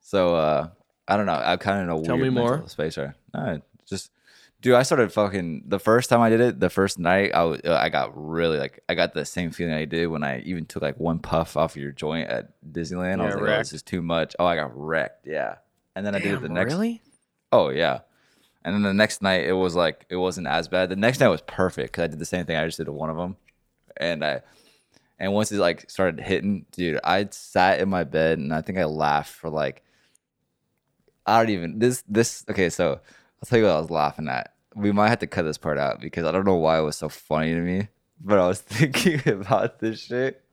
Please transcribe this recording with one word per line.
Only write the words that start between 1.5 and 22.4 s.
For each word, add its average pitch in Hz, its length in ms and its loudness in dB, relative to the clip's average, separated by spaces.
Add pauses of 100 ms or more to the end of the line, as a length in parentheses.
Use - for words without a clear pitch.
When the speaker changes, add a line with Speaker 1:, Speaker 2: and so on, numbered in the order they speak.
Speaker 1:
kinda 101 240 -2
in 87 80 -4
a 80 140 -2
Speaker 2:
Tell 82 140 0
Speaker 1:
weird - 20 0
Speaker 2:
me 131 100 0 (120)
Speaker 1:
mental 120 180 0
Speaker 2:
more. - 100 -12
Speaker 1:
space 156 280 -6
right 143 160 -8 (200)
now. - 280 -6 (260)
Just, - 240 -10 (500)
dude, 123 140 6
I 123 80 6
started 127 280 2
fucking, 92 560 -2
the 95 120 -2
first 117 300 4
time 117 120 6
I 113 80 6
did 113 120 4
it, 120 180 2
the 92 100 2
first 95 300 0
night, 92 340 2
I - 60 4
w-, 82 260 0
uh, 85 100 2
I 76 140 2
got 69 260 -2
really, 80 440 -2
like, 67 280 -8
I 87 60 -2
got 85 200 0
the 76 120 -4
same 87 260 -6
feeling 82 220 -4
I 78 120 -4
did 82 220 -2
when 78 160 -4
I 67 180 -4
even 80 240 -8
took, - 180 -8
like, 71 160 -4
one 82 200 -2
puff - 380 -2
off 76 180 0
your 71 160 -10
joint 76 380 -6
at 53 200 -6 (220)
Disneyland. 90 500 -4
I - 20 0
Speaker 2:
Yeah, - 20 0
Speaker 1:
was 101 100 -2
like, - 60 -6
"Oh, 104 40 -2
this 107 120 0
Speaker 2:
wrecked. 113 160 -4
Speaker 1:
is - 100 -12
too 92 180 -6
much." 82 380 -2
Oh, 87 60 4
I 85 100 4
got 73 220 -4
wrecked. 78 500 -4
Yeah. 71 280 -4 (400)
And 95 100 -6
then 101 100 -2
I 98 40 0
did 101 100 -2
it - 60 0
Speaker 2:
Damn, 65 80 -8
Speaker 1:
the 78 60 -6
next 95 240 -2
Speaker 2:
really? 226 280 -4 (500)
Speaker 1:
Oh, 90 180 4
yeah. 69 300 0 (680)
And 98 80 -2
then 104 80 0
the 101 120 2
next 104 280 2
night, 92 240 2
it 85 80 2
was 92 220 2
like, 82 340 0
it 90 60 -6
wasn't 90 320 -2
as 80 220 0
bad. 90 200 0
The 95 60 -4
next 120 240 0
night 131 80 6
was 82 140 2
perfect - 520 -2
'cause 87 100 -2
I 82 40 -2
did 78 120 -8
the 82 60 -8
same 90 200 -4